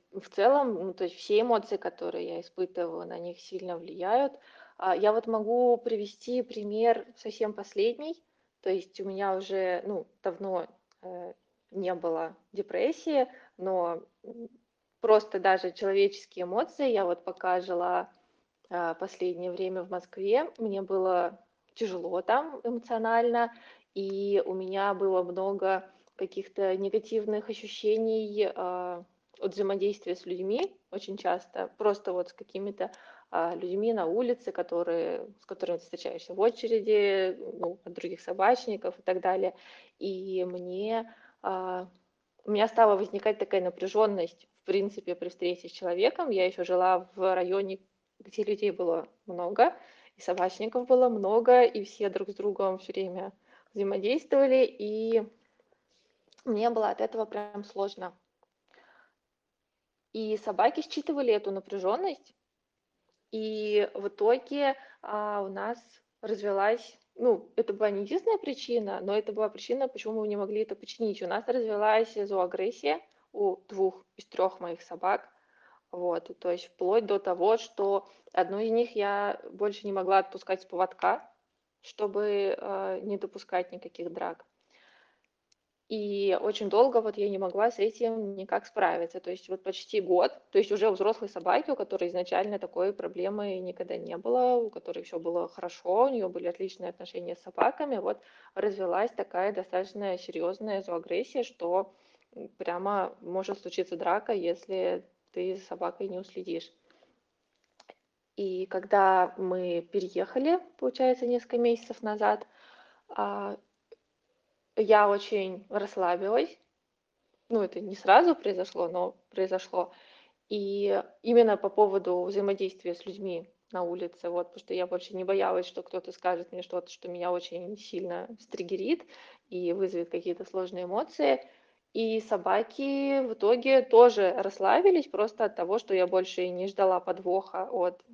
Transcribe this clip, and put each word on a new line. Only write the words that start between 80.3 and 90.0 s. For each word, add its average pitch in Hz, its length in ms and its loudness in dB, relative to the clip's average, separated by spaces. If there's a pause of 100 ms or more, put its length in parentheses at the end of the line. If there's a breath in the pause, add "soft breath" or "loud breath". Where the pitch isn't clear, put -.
с - 40 -20
поводка, 185 640 -2 (540)
чтобы, 202 760 -2
э, 190 440 -4
не 202 160 -4
допускать 185 540 -6
никаких 170 400 -12
драк. 175 320 -8 (1500)
И 202 500 0
очень 208 300 -2
долго 233 300 6
вот 214 180 -2
я 208 100 0
не 196 100 -4
могла 196 320 0
с - 80 -8
этим 220 580 -2
никак 196 300 -4
справиться. 170 540 -2
То 180 100 -10
есть 185 180 -10
вот 185 140 -8
почти 196 380 -4